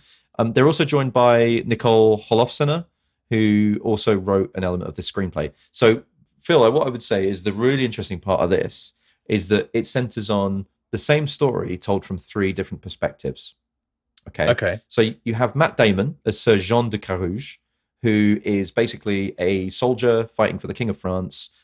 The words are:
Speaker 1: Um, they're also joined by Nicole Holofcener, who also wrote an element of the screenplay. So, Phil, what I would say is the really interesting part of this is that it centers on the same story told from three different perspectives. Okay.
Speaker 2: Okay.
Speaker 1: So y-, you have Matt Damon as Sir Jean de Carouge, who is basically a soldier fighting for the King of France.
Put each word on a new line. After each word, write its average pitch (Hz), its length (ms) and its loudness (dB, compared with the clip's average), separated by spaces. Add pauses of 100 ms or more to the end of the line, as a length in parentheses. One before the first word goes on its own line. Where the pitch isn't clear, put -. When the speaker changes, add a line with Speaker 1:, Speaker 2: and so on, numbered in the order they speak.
(380)
Speaker 1:
Um, 113 140 0
they're 131 140 4
also 156 180 2
joined 135 280 0
by 117 540 4
Nicole 110 540 4
Holofcener, 143 640 0 (440)
who 104 540 2
also 107 340 0
wrote 95 380 0
an 92 80 -6
element 90 260 -4
of 90 60 -14
the 92 80 -10
screenplay. 85 500 -6 (200)
So, 117 320 2 (340)
Phil, 160 220 2 (120)
what 147 140 0
I 131 40 -2
would 120 120 -10
say 98 240 0
is 95 160 -4
the 101 100 -2
really 131 320 0
interesting 101 360 -6
part 95 200 0
of 87 100 0
this - 420 -2 (340)
is 95 220 -2
that 101 240 0
it 113 140 -2
centers 113 440 -6
on 98 360 -2 (260)
the 110 60 -6
same 151 280 0
story 110 500 -4
told 98 280 -4
from 95 120 -8
three 95 360 -4
different 92 280 -8
perspectives. - 760 -10 (720)
Okay. - 200 -2
Speaker 2:
Okay. 104 380 -2
Speaker 1:
So - 160 0
y-, 113 220 0
you 113 100 -2
have 120 220 -2
Matt 160 200 0
Damon 107 480 2
as 90 160 -2
Sir 113 160 4
Jean 113 320 0
de 104 100 -4
Carouge, 95 580 -6 (460)
who 104 420 2
is 101 260 -2
basically 104 680 -4
a 92 300 -2
soldier 113 580 0
fighting 101 320 -2
for - 80 -10
the - 60 -8
King 120 140 -4
of 101 80 -6
France. 92 540 -6 (140)